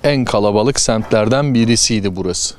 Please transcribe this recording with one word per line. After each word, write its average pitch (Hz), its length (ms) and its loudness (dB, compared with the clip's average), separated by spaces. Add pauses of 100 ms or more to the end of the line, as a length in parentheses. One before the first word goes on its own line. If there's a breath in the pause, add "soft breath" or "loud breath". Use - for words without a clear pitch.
en 143 200 2
kalabalık 107 560 0
semtlerden 117 720 0
birisiydi 113 600 0
burası. 90 420 -6